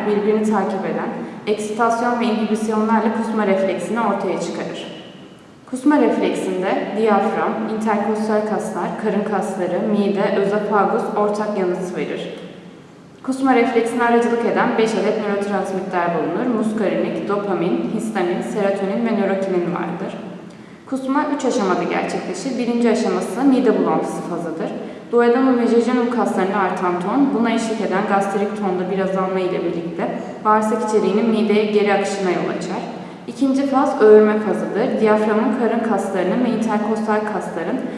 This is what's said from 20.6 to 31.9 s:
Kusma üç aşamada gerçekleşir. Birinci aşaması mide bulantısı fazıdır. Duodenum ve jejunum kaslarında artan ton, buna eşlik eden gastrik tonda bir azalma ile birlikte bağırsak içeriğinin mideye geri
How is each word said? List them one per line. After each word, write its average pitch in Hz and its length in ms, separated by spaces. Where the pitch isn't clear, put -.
Kusma 269 360
üç - 80
aşamada 202 380
gerçekleşir. - 760
Birinci 240 320
aşaması 202 540
mide 254 340
bulantısı 170 440
fazıdır. 165 480
Duodenum 240 480
ve 226 60
jejunum 233 440
kaslarında 202 460
artan 180 440
ton, 240 340
buna 233 160
eşlik 226 300
eden 190 280
gastrik 202 480
tonda 180 340
bir 190 80
azalma 185 420
ile 170 240
birlikte 170 540
bağırsak 220 440
içeriğinin 214 420
mideye 208 340
geri 202 300